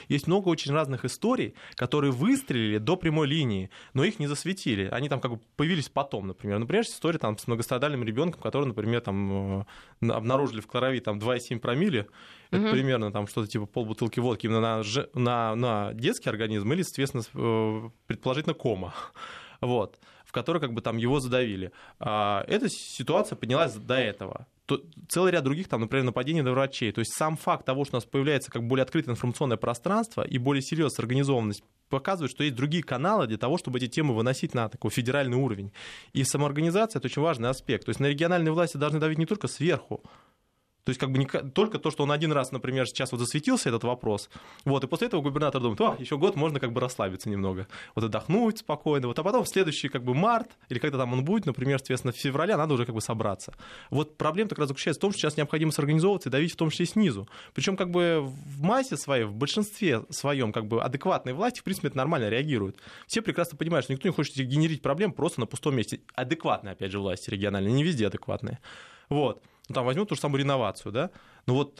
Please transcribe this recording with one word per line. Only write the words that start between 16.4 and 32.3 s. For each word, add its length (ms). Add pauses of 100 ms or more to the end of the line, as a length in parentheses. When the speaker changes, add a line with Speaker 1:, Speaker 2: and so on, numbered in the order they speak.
Speaker 1:
или, 100
соответственно, 420
с-, 100
э, 560 (160)
предположительно, 480
кома, 400 (320)
<laughs> 340
вот, 380 (260)
в 80
которой 280
как 120
бы 80
там 160
его 240
задавили. 520 (260)
А, 500
эта 200
с-, 40
ситуация 640
поднялась 380
до 220
этого. 500 (200)
То-, 140 (280)
целый 240
ряд 120
других, 240
там, 120
например, 240
нападений 380
на 100
врачей. 400
То 80
есть 140
сам 220
факт 300
того, 180
что 120
у 20
нас 60
появляется 460
как 120
бы 60
более 160
открытое 280
информационное 440
пространство 680
и 160
более 240
серьезная 420
организованность, 580 (260)
показывает, 420